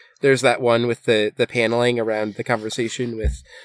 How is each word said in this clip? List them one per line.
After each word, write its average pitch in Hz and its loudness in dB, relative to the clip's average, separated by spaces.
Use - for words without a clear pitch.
there's 135 4
that 123 2
one 120 2
with 117 -4
the, 107 2
the 120 0
paneling 120 0
around 107 -4
the 113 -10
conversation 113 -6
with, 107 -4